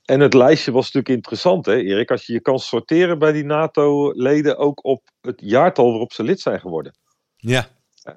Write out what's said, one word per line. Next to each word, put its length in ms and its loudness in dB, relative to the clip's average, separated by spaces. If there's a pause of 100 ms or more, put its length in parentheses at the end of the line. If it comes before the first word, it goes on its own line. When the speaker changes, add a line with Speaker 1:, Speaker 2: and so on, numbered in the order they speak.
Speaker 1:
en 160 2
het 140 4
lijstje 380 4
was 120 0
natuurlijk 300 -4
interessant, 520 -2
hè, 100 0
Erik? 340 -2
Als 160 -4
je 60 -10
je 80 -4
kan 180 -2
sorteren 600 -2
bij 140 2
die 120 -4
nato-leden 1120 0
ook 260 -2
op 180 -2 (180)
het 240 -10
jaartal 460 2
waarop 220 -4
ze 100 -8
lid 180 -2
zijn 200 -4
geworden. 340 -10 (420)
Speaker 2:
Ja. 320 -4 (480)